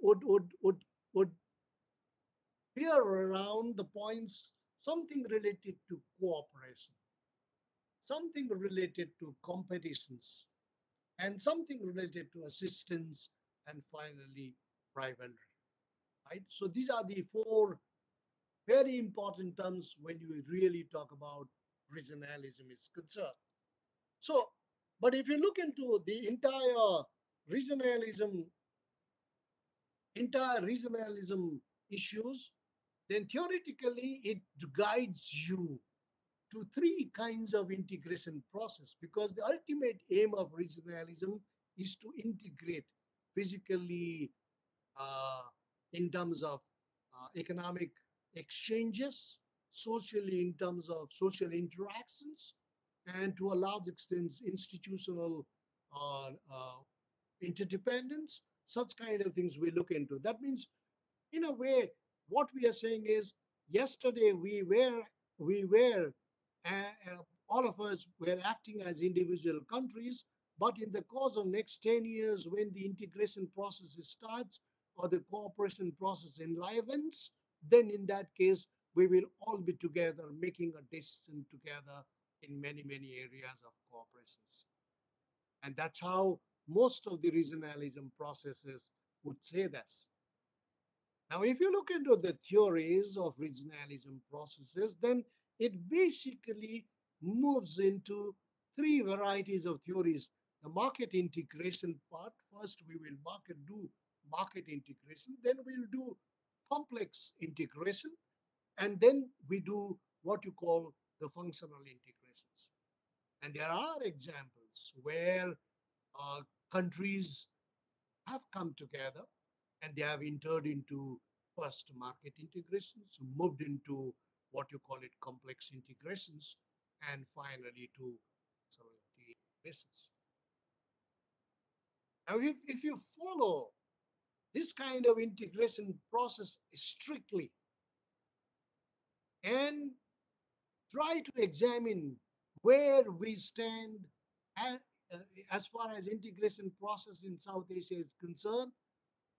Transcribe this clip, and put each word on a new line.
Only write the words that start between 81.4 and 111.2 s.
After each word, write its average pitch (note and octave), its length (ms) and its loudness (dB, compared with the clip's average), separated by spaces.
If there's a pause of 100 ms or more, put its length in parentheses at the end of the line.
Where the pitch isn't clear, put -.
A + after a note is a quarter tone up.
together C#3+ 540 -14 (380)
in C#3+ 180 -12
many, D3 240 -8
many C#3 340 -12
areas C3 460 -14
of A#2 80 -20 (200)
cooperations. A#2 760 -20 (960)
And C#3 140 -10
that's D#3 240 -6
how F#3 380 2 (300)
most A#3 380 4
of F3 160 -6
the E3+ 80 4
regionalism D3 880 -2
processes C#3 640 -12 (440)
would C#3+ 160 -8
say F#3 260 -2
this. - 400 -12 (1200)
Now, F3 120 -2
if B3+ 160 4
you F#4 140 6
look G4 180 2
into C#4+ 260 6
the E3+ 200 2 (120)
theories F#3+ 680 6
of F3 220 -2
regionalism C#3 800 -10 (120)
processes, D3+ 720 -6
then A#3+ 240 2 (340)
it A3+ 140 0 (160)
basically A#3 960 0 (380)
moves A3 560 2
into G3+ 560 2 (420)
three D4 240 6
varieties G3 680 0
of E3 200 -2
theories. E3 420 0 (340)
The D3+ 60 -12
market A3+ 460 -2
integration E3+ 800 -2 (180)
part, F3 200 -14 (200)
first G3+ 340 -14
we E3 100 -14
will D3+ 280 -14
market, F3+ 320 -14 (100)
do G3+ 220 -12 (420)
market F3 380 -6
integration, D3+ 720 -14
then B3 120 4 (100)
we'll B3+ 260 -8
do B3+ 260 -6 (560)
complex B3 680 -6
integration, D#3+ 720 -6 (680)
and G3 220 -2
then C4 280 10 (200)
we F#3+ 120 0
do G3+ 360 -4 (260)
what G3+ 220 -2
you F#3+ 80 -10
call E3 400 0 (280)